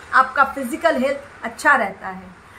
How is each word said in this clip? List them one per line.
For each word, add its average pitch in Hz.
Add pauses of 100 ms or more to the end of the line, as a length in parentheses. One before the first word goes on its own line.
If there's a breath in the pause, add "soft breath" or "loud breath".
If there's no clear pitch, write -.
(140)
आपका 262
physical 277
health 277
अच्छा 262
रहता 196
है, 185 (280 loud breath)